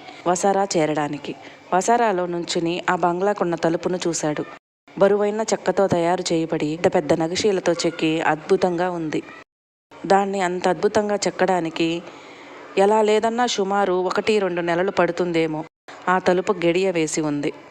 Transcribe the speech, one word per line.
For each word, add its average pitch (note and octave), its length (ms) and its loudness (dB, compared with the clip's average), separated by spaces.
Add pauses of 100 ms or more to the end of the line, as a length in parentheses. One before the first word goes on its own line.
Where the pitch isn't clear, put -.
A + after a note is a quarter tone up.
(260)
వసారా G3 400 2 (100)
చేరడానికి. D3+ 580 -2 (400)
వసారాలో G#3 520 2
నుంచుని E3+ 640 -2
ఆ F3+ 60 2
బంగ్లాకున్న F3+ 580 0
తలుపును E3+ 540 -2
చూశాడు. D3+ 360 -2 (540)
బరువైన G#3 420 4
చెక్కతో G3+ 460 0
తయారు F3 460 0
చేయబడి D#3+ 440 -2
పెద్ద F3+ 180 2
పెద్ద D#3+ 180 2
నగిషీలతో F3 600 0
చెక్కి E3 480 0
అద్భుతంగా F3+ 720 0
ఉంది. D#3+ 320 -4 (840)
దాన్ని G3 340 2
అంత F3+ 280 0
అద్భుతంగా G#3 460 0
చెక్కడానికి E3+ 880 0 (760)
ఎలా G#3 240 6
లేదన్నా A3 440 2
సుమారు G3+ 460 0
ఒకటి F#3 460 0
రెండు F3+ 220 0
నెలలు E3+ 300 0
పడుతుందేమో. E3+ 720 0 (440)
ఆ F#3 100 4
తలుపు F3+ 340 2
గడియ F3+ 380 0
వేసి D#3+ 300 -2
ఉంది. D3+ 320 -2 (180)